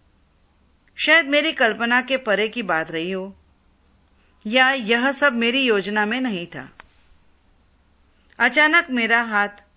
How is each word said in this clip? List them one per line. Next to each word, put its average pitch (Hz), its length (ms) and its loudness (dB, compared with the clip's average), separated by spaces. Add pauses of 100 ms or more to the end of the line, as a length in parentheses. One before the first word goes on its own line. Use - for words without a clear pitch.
(1040)
शायद 311 200 4
मेरी 294 260 0
कल्पना 233 480 0
के 254 160 -4
परे 220 320 0
की 220 140 -8
बात 160 280 -2
रही 165 200 -6
हो, 190 260 -8 (1080)
या 254 240 2
यह 240 400 0
सब 277 220 2
मेरी 240 300 0
योजना 208 440 0
में 240 140 -4
नहीं 196 260 -4
था। 135 300 -16 (1600)
अचानक 302 520 2
मेरा 233 320 0
हाथ 208 260 0 (280)